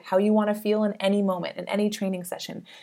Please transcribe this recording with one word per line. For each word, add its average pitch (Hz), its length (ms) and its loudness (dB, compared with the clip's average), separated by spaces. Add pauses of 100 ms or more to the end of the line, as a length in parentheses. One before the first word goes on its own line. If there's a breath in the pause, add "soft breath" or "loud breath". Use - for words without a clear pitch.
how 190 120 2
you 208 140 4
want 214 160 4
to 208 80 0
feel 214 300 0
in 202 80 0
any 202 280 0
moment, 185 360 -2
in 180 100 -8
any 208 220 0
training 190 340 -4
session. - 420 -10 (180 loud breath)